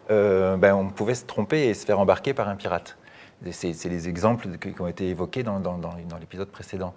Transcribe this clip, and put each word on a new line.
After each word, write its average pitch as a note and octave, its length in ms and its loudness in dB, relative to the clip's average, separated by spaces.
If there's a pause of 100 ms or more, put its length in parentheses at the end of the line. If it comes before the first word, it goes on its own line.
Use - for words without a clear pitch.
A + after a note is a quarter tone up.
euh, F#2+ 460 6
ben, G2 180 8
on G2 140 2
pouvait G#2 280 -2
se - 100 -10
tromper C#3 420 0
et G#2 60 4
se - 120 -6
faire G2+ 140 2
embarquer G2 340 4
par G#2 140 -2
un G2+ 80 -4
pirate. F2 420 -6 (480)
Et F2+ 60 -6
c'est, F2 220 -4
c'est E2+ 160 -8
les E2+ 180 -4
exemples G#2 400 0 (100)
que, G2 120 -8
qui F#2 120 -10
ont F2 60 -4
été F#2 220 -4
évoqués F2+ 340 -4
dans, G#2 160 -4
dans, F2+ 180 -4
dans, E2+ 120 -8 (200)
dans E2 80 -12
l'épisode F#2 300 -10
précédent. F#2 500 -10